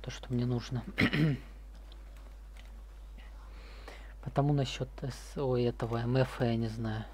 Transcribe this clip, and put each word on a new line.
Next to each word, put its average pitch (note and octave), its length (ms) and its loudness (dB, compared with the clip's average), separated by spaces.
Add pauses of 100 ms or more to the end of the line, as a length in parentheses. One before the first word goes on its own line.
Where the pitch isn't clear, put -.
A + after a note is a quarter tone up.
то, - 80 -6
что - 240 -6
мне A#2+ 120 4
нужно. B2 360 0 (140)
<clears throat> D3 400 6 (3000)
Потому C#3+ 280 4
насчёт C3+ 360 2 (120)
С-, - 400 -6
ой, B2+ 220 4
этого A#2 360 2
М A#2+ 180 2
Ф C3 240 4
я A#2 160 6
не A2+ 100 2
знаю. A2 480 -2